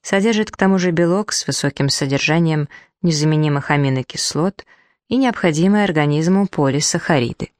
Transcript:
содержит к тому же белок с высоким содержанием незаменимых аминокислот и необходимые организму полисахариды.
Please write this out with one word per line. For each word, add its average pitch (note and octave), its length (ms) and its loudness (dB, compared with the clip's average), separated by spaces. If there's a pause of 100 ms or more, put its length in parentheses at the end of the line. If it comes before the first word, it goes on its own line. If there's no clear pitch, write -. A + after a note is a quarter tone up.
содержит G#3+ 500 0
к - 60 -18
тому F#3+ 220 2
же F3+ 140 0
белок F3 380 0
с - 160 -6
высоким C#3 440 -2
содержанием D3+ 800 0 (320)
незаменимых D3+ 680 0
аминокислот C#3+ 920 -2 (440)
и A#3 100 -2
необходимые G3+ 680 2
организму D#3+ 640 2
полисахариды. C#3+ 1120 -2